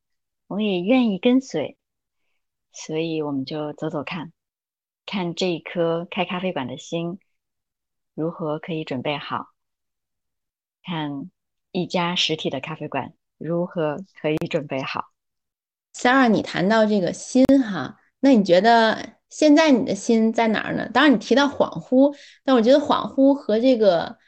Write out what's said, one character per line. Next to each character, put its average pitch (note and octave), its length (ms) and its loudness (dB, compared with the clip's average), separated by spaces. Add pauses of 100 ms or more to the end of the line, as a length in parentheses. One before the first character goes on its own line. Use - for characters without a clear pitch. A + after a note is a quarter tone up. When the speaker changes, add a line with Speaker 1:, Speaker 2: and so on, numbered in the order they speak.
(460)
Speaker 1:
我 F#3+ 140 -8
也 G3+ 220 -2
愿 A#3+ 280 2
意 F#3+ 80 -4
跟 B3 220 2
随， - 360 -8 (960)
所 - 240 -10
以 D#3+ 260 -4
我 D3 100 -6
们 C3+ 120 -6
就 D3+ 280 -8
走 D#3 180 -8
走 F#3 140 -6
看， E3+ 280 -10 (720)
看 F3 280 -6
这 F#3 160 -2
一 E3 100 -4
颗 E3+ 500 -4
开 F#3 140 -4
咖 F3+ 160 -8
啡 F#3 120 -6
馆 C#3+ 140 -6
的 B2 100 -10
心 E3+ 420 -8 (960)
如 D#3+ 160 -4
何 D#3 280 -8
可 E3 160 -10
以 D#3+ 100 -8
准 C3+ 160 -8
备 D3 160 -6
好， C3 300 -10 (1400)
看 D3+ 460 -8 (400)
一 F3+ 160 -4
家 F3 280 -4
实 D#3+ 220 -2
体 D#3+ 140 -6
的 D3 100 -8
咖 D#3+ 140 -12
啡 D3+ 120 -12
馆 C#3 280 -8 (240)
如 E3+ 260 -4
何 D#3+ 400 -6 (160)
可 D#3 100 -2
以 D#3 60 0
准 D#3+ 300 -4
备 C3+ 160 -6
好。 - 240 -10 (880)
Speaker 2:
Sarah， B3+ 340 2
你 G3+ 140 2
谈 E3+ 260 -2
到 A3 160 4
这 G#3 160 0
个 F3 120 -2
心 - 340 2
哈， A3 520 0 (220)
那 C#4 140 6
你 G3+ 100 6
觉 F3+ 160 6
得 A3+ 560 2 (140)
现 D4+ 260 6
在 D#4+ 140 6
你 B3 140 4
的 - 100 -4
心 A3 360 2
在 A3+ 180 0
哪 G#3+ 160 -2
儿 - 120 -6
呢？ - 160 -6
当 C4 120 4
然 C#4+ 100 6
你 G3+ 40 0
提 - 160 0
到 C#4 120 4
恍 - 340 -2
惚， C4+ 340 2 (300)
但 C4+ 100 2
我 A#3+ 60 6
觉 A3 100 4
得 C#4+ 80 8
恍 - 360 -2
惚 C4+ 180 4
和 A3+ 260 0
这 B3+ 200 4
个 F3+ 500 2